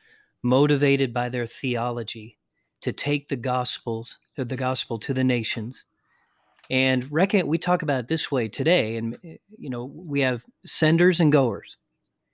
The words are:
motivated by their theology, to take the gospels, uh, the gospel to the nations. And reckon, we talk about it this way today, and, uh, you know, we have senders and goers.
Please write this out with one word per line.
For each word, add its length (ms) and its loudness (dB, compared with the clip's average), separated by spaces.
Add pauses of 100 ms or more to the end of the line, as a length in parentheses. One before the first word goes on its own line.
(420)
motivated 720 4
by 160 -2
their 180 -4
theology, 920 -6 (420)
to 120 -2
take 360 -4
the 80 -4
gospels, 840 -4 (180)
uh, 80 -4
the 120 -6
gospel 420 -4
to 160 -4
the 80 0
nations. 640 -2 (840)
And 440 0
reckon, 340 2
we 100 0
talk 260 0
about 180 0
it 80 -6
this 220 -2
way 180 0
today, 480 0
and, 180 -4
uh, 240 -18 (180)
you 140 -10
know, 140 -6
we 360 -4
have 240 0 (200)
senders 560 4
and 100 6
goers. 460 2 (580)